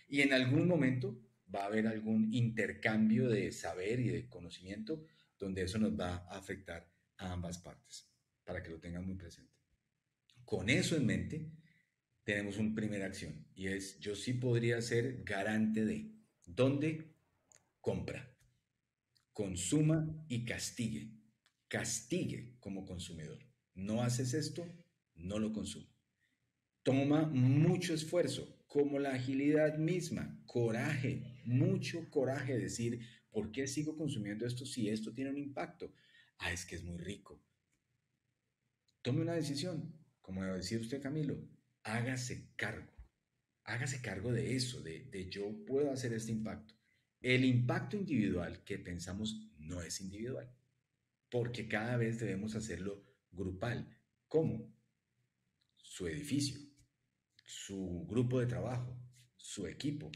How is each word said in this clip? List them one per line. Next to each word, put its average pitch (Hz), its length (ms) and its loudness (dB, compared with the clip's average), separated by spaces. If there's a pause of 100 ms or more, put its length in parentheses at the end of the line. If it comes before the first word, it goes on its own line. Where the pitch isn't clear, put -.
y 143 140 4
en 139 100 6
algún 135 340 6
momento 147 540 4 (340)
va 98 100 0
a - 20 -2
haber 110 200 4
algún 110 460 2
intercambio 110 960 4
de 98 240 2
saber 92 480 -2
y 123 80 2
de 87 200 -2
conocimiento 98 760 -8 (340)
donde 95 240 -2
eso 90 160 0
nos 98 200 4
va 90 180 0
a 95 220 -10
afectar 92 520 -10 (280)
a 92 140 -4
ambas 87 260 -4
partes, - 520 -18 (340)
para 87 180 -6
que 87 80 -12
lo 80 100 -10
tengan 87 260 -6
muy 95 100 -4
presente. 85 360 -16 (920)
Con 98 260 0
eso 170 260 4
en 131 100 4
mente, 92 440 0 (760)
tenemos 101 340 -2
una 107 160 2
primera 101 320 -2
acción 85 480 -10
y 95 140 -6
es, 98 320 -4
yo 104 140 -4
sí 123 200 -2
podría 117 480 2
ser 117 420 0
garante 107 640 2
de, - 260 -2 (320)
¿dónde? 143 680 2 (680)
Compra, - 560 -4 (960)
consuma 156 960 2
y 123 160 -2
castigue. - 680 -4 (580)
Castigue - 920 -4
como 95 240 -8
consumidor. 82 540 -10 (360)
No 107 280 0
haces 123 320 0
esto, 156 320 -4 (480)
no 92 240 -4
lo 107 140 0
consumo. - 360 -6 (960)
Toma 143 440 6
mucho 156 680 6
esfuerzo, 156 720 0
como 143 320 4
la 139 160 2
agilidad 147 640 4
misma, 160 680 0
coraje, - 960 0
mucho 160 680 2
coraje, 131 480 2
decir, 113 420 -2 (300)
"¿Por 104 220 -2
qué 135 140 -2
sigo 151 300 -2
consumiendo 110 500 -2
esto 123 200 -4
si 107 220 -2
esto 110 260 -2
tiene 135 160 -4
un 143 80 -4
impacto? 156 560 -8 (440)
Ah, 90 140 -4
es 87 140 -6
que 92 100 -10
es 85 80 -8
muy 85 140 -8
rico". - 440 -10 (1600)
Tome 143 200 2
una 165 120 0
decisión, 160 600 -2 (260)
como 95 240 -4
decía 95 340 -2
usted, 120 220 -4
Camilo, 143 380 -2 (440)
hágase 120 720 -2
cargo. 107 360 -6 (720)
Hágase 120 360 -4
cargo 98 320 -4
de 113 240 0
eso, 95 260 -4
de, 80 220 -10
de 92 240 -8
yo 101 380 -6
puedo 139 260 2
hacer 120 200 -2
este 110 200 -4
impacto. 107 420 -6 (460)
El 127 240 4
impacto 131 520 2
individual 92 680 0
que 98 140 -6
pensamos 92 800 -6
no 82 240 -8
es 80 180 -8
individual, 113 540 -8 (760)
porque 113 380 -2
cada 113 280 0
vez 113 220 2
debemos 104 360 -2
hacerlo 98 500 -6 (260)
grupal. 98 580 -4 (380)
¿Cómo? - 480 0 (1040)
Su - 300 -10
edificio, 78 520 -2 (840)
su 90 640 -6
grupo 123 340 2
de 120 60 2
trabajo, 123 540 -4 (360)
su - 300 -8
equipo. - 500 -6